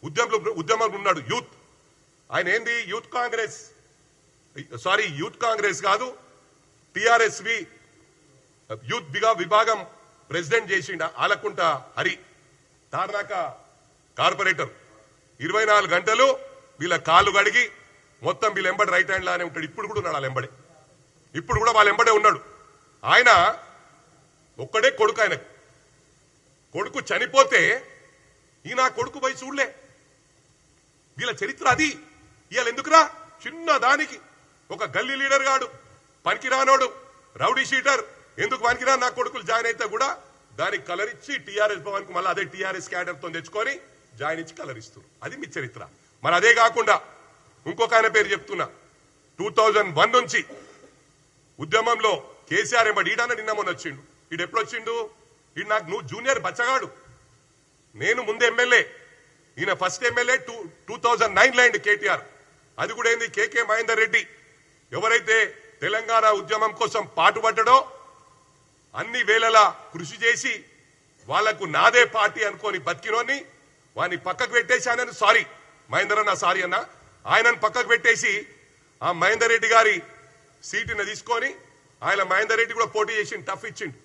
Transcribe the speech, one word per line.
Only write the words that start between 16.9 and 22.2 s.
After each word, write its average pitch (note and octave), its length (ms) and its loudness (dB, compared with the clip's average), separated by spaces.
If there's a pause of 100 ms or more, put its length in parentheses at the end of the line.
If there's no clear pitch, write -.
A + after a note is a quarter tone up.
కాళ్ళు F3 360 4
కడిగి G#3 400 2 (520)
మొత్తం G3 300 0
వీళ్ళ F#3+ 140 -2
ఎంబడి F#3+ 240 2
రైట్ F3+ 160 4
హ్యాండ్ F#3+ 180 -2
లానే F3 180 -2
ఉంటాడు. D#3+ 220 -8
ఇప్పుడు G#3 220 -10
కూడా G#3 120 -4
ఉన్నాడు F3 140 -4
వాళ్ళ C#3 140 -4
ఎంబడే, C3 220 -4 (840)
ఇప్పుడు G#3+ 240 -4
కూడా A3+ 120 4
వాళ్ళ G#3 180 6
ఎంబడే A3+ 220 4
ఉన్నాడు. G#3 280 6 (640)